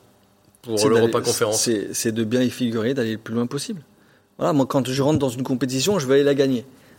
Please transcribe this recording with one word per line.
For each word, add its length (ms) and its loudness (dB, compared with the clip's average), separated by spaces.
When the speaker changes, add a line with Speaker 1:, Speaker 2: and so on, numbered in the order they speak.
Speaker 1:
pour 160 -4
Speaker 2:
C'est 100 4
Speaker 1:
l'Europa 260 4
Speaker 2:
d'aller, 100 0
Speaker 1:
Conférence ? 360 0
Speaker 2:
c'est, 320 0
c'est 200 -2
de 120 -2
bien 180 0
y 80 2
figurer, 440 -2
d'aller 180 -2
le 60 -6
plus 160 -10
loin 120 -2
possible. 340 -8
Voilà, 140 0
moi, 140 2
quand 220 0
je 140 -2
rentre 160 2
dans 100 0
une 140 -6
compétition, 560 -2
je 80 -2
veux 80 4
aller 80 6
la 120 4
gagner. 300 0